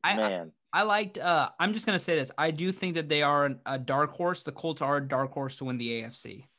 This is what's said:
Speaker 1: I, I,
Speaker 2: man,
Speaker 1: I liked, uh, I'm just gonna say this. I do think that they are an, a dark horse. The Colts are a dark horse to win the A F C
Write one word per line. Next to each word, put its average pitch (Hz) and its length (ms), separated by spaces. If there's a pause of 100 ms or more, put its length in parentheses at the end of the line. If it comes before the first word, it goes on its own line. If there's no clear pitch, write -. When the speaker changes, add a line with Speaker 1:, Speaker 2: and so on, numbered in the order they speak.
Speaker 1:
I, 180 100
I, 208 40
Speaker 2:
man, 190 340 (220)
Speaker 1:
I 190 100
liked, 208 360
uh, 165 300 (100)
I'm 190 140
just 226 120
gonna 190 140
say 170 160
this. 160 220
I 160 140
do 175 200
think 185 240
that 156 140
they 147 120
are 143 240
an, 135 200
a 135 120
dark 139 340
horse. 175 320
The 147 80
Colts 160 300
are 143 160
a 139 100
dark 135 240
horse 135 260
to 135 80
win 127 120
the 117 240
A 113 40
F 117 100
C 123 320 (120)